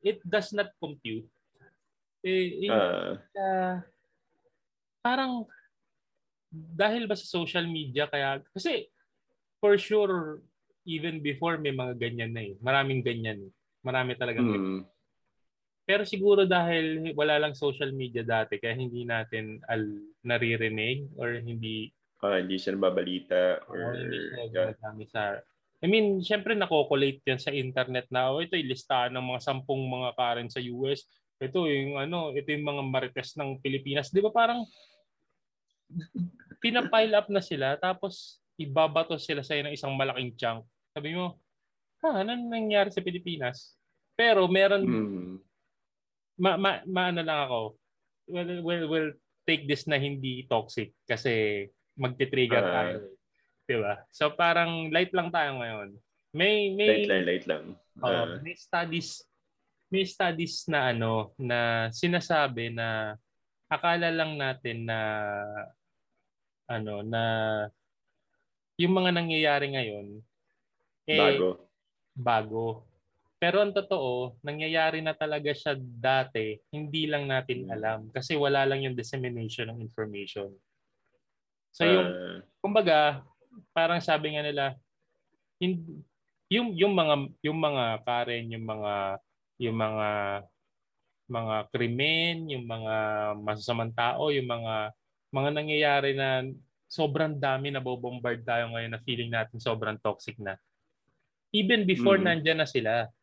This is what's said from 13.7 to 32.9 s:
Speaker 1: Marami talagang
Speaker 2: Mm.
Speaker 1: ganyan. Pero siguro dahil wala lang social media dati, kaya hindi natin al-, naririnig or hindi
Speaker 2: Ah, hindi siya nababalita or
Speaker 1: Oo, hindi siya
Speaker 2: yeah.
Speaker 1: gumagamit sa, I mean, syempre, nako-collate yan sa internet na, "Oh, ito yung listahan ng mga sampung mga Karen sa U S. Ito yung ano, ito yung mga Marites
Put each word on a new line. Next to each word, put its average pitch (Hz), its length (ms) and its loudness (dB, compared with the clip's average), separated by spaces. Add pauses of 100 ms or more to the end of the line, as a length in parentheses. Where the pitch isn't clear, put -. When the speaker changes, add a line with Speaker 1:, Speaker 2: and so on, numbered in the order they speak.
Speaker 1:
Marami 127 320 -2
talagang 120 320 -2
Speaker 2:
Mm. 107 80 2
Speaker 1:
ganyan. 95 300 -2 (1000)
Pero 202 240 0
siguro 196 400 6
dahil 165 640 2
wala 147 240 4
lang 151 240 4
social 139 320 0
media 123 320 -4
dati, 110 320 2
kaya 113 160 -2
hindi 123 320 -4
natin 110 640 -4
al-, 107 320 -2 (240)
naririnig 117 960 0
or 120 240 -2
hindi 110 480 -8 (320)
Speaker 2:
Ah, 98 160 2
hindi 92 160 -2
siya 98 240 -4
nababalita 90 880 2
or 92 160 -8
Speaker 1:
Oo, 85 160 -4
hindi 82 160 -6
siya 85 320 -8
Speaker 2:
yeah. 110 240 0
Speaker 1:
gumagamit 107 400 -14
sa, 104 320 -4 (400)
I 175 80 2
mean, 202 320 4
syempre, 214 320 0
nako-collate 143 720 2
yan 131 80 2
sa 139 160 -6
internet 131 560 -2
na, 127 240 2
"Oh, 143 80 0
ito 175 160 -4
yung 143 160 -2
listahan 123 400 0
ng 127 240 -4
mga 123 80 -6
sampung 135 400 -2
mga 127 320 -4
Karen 120 320 0
sa 123 160 -6
U 123 240 -4
S. 139 160 -2 (320)
Ito 160 320 -2
yung 139 320 0
ano, 156 320 -4
ito 139 160 -4
yung 147 160 -2
mga 143 240 -2
Marites 131 480 -4